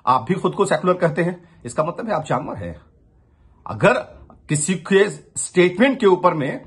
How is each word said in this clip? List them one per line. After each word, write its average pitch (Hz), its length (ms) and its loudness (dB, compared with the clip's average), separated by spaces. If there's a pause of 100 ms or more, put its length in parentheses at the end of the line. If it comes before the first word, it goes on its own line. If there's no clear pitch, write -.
आप 123 160 2
भी 165 120 -2
खुद 190 200 -2
को 202 100 0
सेकुलर 180 300 0
कहते 170 280 -2
हैं, - 420 -8
इसका 156 200 -4
मतलब 175 240 -8
है 202 60 -2
आप 151 100 -4
जानवर 143 320 -6
हैं। 85 180 -10 (920)
अगर 160 260 2 (560)
किसी 151 260 -2
के 196 360 2
स्टेटमेंट 180 920 0
के 208 60 2
ऊपर 180 280 4
में 156 320 -6